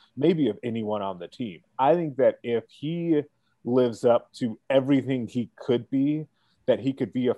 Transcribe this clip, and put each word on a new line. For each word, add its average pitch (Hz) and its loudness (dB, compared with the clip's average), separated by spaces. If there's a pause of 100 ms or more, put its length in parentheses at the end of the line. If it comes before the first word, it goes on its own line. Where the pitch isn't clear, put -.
(140)
maybe 151 2
of 104 -6
anyone 110 -4
on 98 -6
the 85 -14
team. 98 -12 (160)
I 139 4
think 160 -4
that 120 4
if 117 -2
he 165 -2 (420)
lives 123 0
up 117 4
to 113 -6 (100)
everything 131 2
he 117 -6
could 120 -2
be, 147 -2 (400)
that 127 2
he 131 -2
could 131 -4
be 123 0
a 113 2